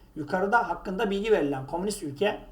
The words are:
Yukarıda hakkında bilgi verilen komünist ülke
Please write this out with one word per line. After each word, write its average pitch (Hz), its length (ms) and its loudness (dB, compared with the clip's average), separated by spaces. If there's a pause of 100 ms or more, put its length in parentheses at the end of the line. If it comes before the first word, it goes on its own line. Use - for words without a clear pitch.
(160)
Yukarıda 196 540 2
hakkında 202 400 -2
bilgi 202 220 0
verilen 143 360 2
komünist 185 360 -4
ülke 156 360 -2 (120)